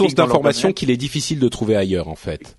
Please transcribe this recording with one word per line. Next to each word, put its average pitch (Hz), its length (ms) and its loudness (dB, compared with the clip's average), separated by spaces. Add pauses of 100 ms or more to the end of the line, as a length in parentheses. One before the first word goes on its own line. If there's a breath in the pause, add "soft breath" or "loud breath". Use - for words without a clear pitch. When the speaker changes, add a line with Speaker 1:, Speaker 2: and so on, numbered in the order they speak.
Speaker 1:
source 135 60 -4
Speaker 2:
dans 131 80 4
leur 127 80 2
Speaker 1:
d'information 143 320 2
Speaker 2:
domaine. 190 100 2
Speaker 1:
qui 131 180 -2
est 123 60 2
difficile 143 420 -4
de 127 80 4
trouver 110 300 0
ailleurs, 92 320 0
en 78 80 -10
fait. - 420 -10